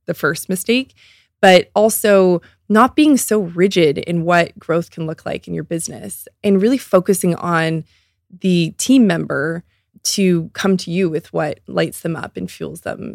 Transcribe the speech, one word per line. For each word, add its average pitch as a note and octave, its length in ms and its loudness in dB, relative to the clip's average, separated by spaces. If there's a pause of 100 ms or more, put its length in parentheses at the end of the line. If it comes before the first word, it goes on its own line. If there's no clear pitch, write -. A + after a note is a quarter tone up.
the E3+ 80 -4
first - 340 -4
mistake. A#3 460 -4 (460)
But F#3 340 4
also G3 680 2 (260)
not A3+ 280 2
being D4+ 200 4
so G#3+ 220 0
rigid E3+ 600 0
in E3+ 260 -4
what E3+ 340 0
growth E3 320 -2
can E3 160 -8
look D#3+ 180 -10
like - 220 -8
in F3+ 80 -8
your E3 80 -6
business - 640 -10 (160)
and G3 180 4
really A#3+ 180 2
focusing F#3 580 0
on D#3+ 480 -2 (560)
the F3 360 0
team B3+ 300 4
member E3 560 -2 (400)
to F3+ 500 0
come F#3+ 260 2
to F3+ 120 -8
you F3 180 0
with D#3+ 240 -6
what D#3 360 -4
lights - 320 -4
them E3 160 -6
up - 200 -12
and F#3 140 -10
fuels D#3 300 -12
them. - 340 -10